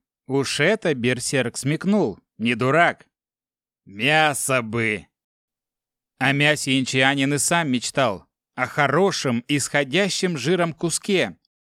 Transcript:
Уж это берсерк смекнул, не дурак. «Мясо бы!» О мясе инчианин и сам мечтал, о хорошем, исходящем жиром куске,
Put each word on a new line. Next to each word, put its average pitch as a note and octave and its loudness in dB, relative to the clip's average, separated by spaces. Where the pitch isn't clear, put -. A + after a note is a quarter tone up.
Уж C3+ -2
это F3+ 2
берсерк B2 -2
смекнул, D3+ 0
не A#2 2
дурак. C3+ 2
«Мясо C3+ 0
бы!» A2 -4
О C3+ 2
мясе C#3+ 2
инчианин C3+ 0
и D3+ -2
сам E3 0
мечтал, A2+ -2
о B2+ 0
хорошем, C#3 0
исходящем D3+ -2
жиром E3+ -2
куске, D#3+ -2